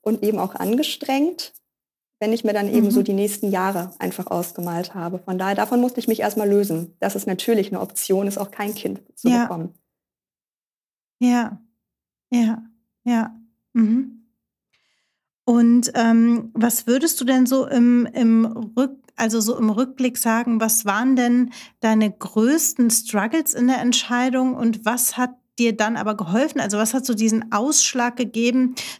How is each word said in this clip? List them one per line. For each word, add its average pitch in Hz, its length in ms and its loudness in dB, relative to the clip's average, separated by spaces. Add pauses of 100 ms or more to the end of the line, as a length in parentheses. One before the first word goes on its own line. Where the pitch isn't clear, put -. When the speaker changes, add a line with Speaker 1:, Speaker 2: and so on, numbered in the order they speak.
Speaker 1:
und 214 220 -2
eben 214 160 0
auch 190 160 -4
angestrengt, 277 1000 -2 (680)
wenn 214 140 0
ich 233 100 -2
mir 208 100 0
dann 202 160 -2
eben 220 220 4
so 247 100 4
Speaker 2:
Mhm. - 20 0
Speaker 1:
die 202 100 0
nächsten 202 380 -2
Jahre 185 480 -2
einfach 185 280 -8
ausgemalt 175 680 -6
habe. 180 240 -8
Von 185 200 -6
daher, 196 160 -2
davon 226 260 0
musste 247 180 -2
ich - 100 -4
mich 220 120 0
erst 208 160 -2
mal 208 120 0
lösen, 202 500 0
dass 196 160 -2
es 196 120 -6
natürlich 196 440 0
'ne 190 100 -6
Option 196 460 -2
ist, 202 120 -6
auch 196 120 -8
kein 214 240 -8
Kind - 280 -8 (120)
zu 240 140 0
Speaker 2:
Ja. - 20 6
Speaker 1:
bekommen. 180 440 -2 (1400)
Speaker 2:
Ja. 240 400 0 (720)
Ja. 226 320 2 (420)
Ja. 233 340 0 (340)
Mhm. 233 500 2 (1200)
Und, 240 480 4
ähm, 233 580 4
was 233 340 0
würdest 269 320 0
du 247 60 -4
denn 254 200 4
so 262 220 0
im, 240 460 4
im 226 320 4
Rück-, 226 540 -4 (180)
also, 226 240 0
so 226 160 -2
im 220 120 2
Rückblick 254 480 -2
sagen, 226 440 0
was 220 240 0
waren 233 300 2
denn 247 360 2 (300)
deine 214 300 2
größten 240 800 0
Struggles 220 640 -2
in 240 140 2
der 254 140 2
Entscheidung 254 760 0
und 226 300 -2
was - 320 -2
hat 254 140 -2 (280)
dir 226 160 2
dann 220 220 -2
aber 208 180 -2
geholfen? 220 460 -2
Also, 208 160 -2
was 220 160 0
hat 262 120 -2
so 240 80 -2
diesen 226 380 0
Ausschlag 240 640 0
gegeben, 247 600 0 (240)